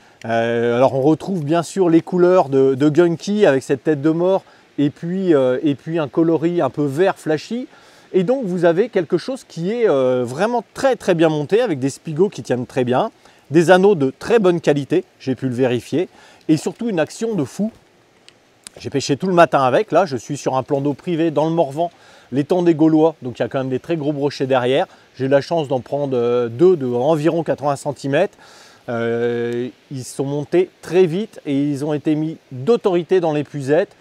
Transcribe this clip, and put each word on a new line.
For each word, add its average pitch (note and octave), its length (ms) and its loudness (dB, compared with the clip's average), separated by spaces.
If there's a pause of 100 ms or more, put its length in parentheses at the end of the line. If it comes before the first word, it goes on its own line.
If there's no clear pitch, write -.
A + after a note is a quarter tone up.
(260)
Euh, A#2 520 0
alors B2+ 160 4
on C3+ 80 -2
retrouve D#3+ 420 0
bien D#3+ 200 0
sûr F#3 260 0
les E3 120 6
couleurs F3+ 460 4
de, C3+ 280 4
de C#3+ 140 2
Gunky F3 580 2
avec C3+ 160 2
cette C#3 200 -4
tête D3 200 -2
de D#3+ 80 2
mort F3+ 320 0 (340)
et D3 140 0
puis, F3+ 420 -2
euh, B2+ 300 2
et D3 100 0
puis D#3+ 240 -6
un D3+ 100 -2
coloris E3 540 0
un C3+ 80 0
peu D3 160 -4
vert E3 320 0
flashy. F#3+ 500 -6 (460)
Et F#3 100 2
donc B3+ 220 0
vous F3 200 -2
avez F3 240 2
quelque F#3 280 -2
chose B3+ 300 -6
qui E3+ 240 -6
est, A#3 180 0
euh, B2+ 340 2
vraiment G3 400 -4 (120)
très, C4+ 200 0
très G3 200 0
bien D#3+ 140 4
monté D#3 300 0
avec F#3+ 200 -2
des C3+ 100 -2
spigots E3+ 400 -4
qui C3+ 140 -12
tiennent B2 240 -4
très C3 160 -4
bien, B2+ 260 0 (400)
des D#3+ 220 4
anneaux F#3 240 6
de C3+ 240 -2
très A3+ 180 0
bonne F3+ 240 2
qualité, D3 420 0 (160)
j'ai C3 140 -4
pu C3 140 -6
le B2 80 -4
vérifier, B2+ 520 -2 (420)
et D#3 80 4
surtout G#3+ 300 -6
une F#3+ 120 -2
action A3 340 -4
de E3+ 100 -2
fou. G3+ 280 -6 (1040)
J'ai A#2 140 -12
pêché C#3 260 -2
tout F#3 100 -4
le F#3+ 60 0
matin D#3+ 300 4
avec, C#3 280 2
là F3 140 4
je C3+ 120 -6
suis C#3+ 200 -8
sur C3 180 -4
un C3 60 0
plan C#3 200 -4
d'eau C#3+ 120 -2
privé E3 380 -2
dans D3 140 0
le D#3+ 60 -2
Morvan, E3 400 -2 (400)
l'étang D3 300 0
des E3+ 140 4
Gaulois, D#3 460 4
donc B2 180 -10
il - 20 0
y B2+ 40 0
a A2 40 -6
quand C#3 80 -6
même C3 120 -4
des B2+ 100 -2
très E3+ 180 -4
gros D3 160 -4
brochets C#3 340 -4
derrière. C3 400 2 (300)
J'ai C3 80 -4
eu - 20 -2
la C#3 140 2
chance D#3+ 260 -4
d'en B2+ 140 -2
prendre, C#3+ 340 -4
euh, A#2+ 320 0
deux D#3+ 300 2
de C3 100 -4
environ D3+ 560 0
quatre-vingts C#3 320 -2
centimètres. C#3+ 600 -4 (500)
Euh, A#2+ 800 -4 (240)
ils B2+ 140 -10
sont - 180 -8
montés D3 460 -2 (120)
très F#3 240 2
vite F#3 400 -6
et C#3 160 -2
ils C#3+ 220 -2
ont D3+ 100 -4
été D3+ 220 -2
mis D#3 220 -4 (160)
d'autorité F3+ 680 0
dans E3 140 -2
l'épuisette. D3 560 -2 (120)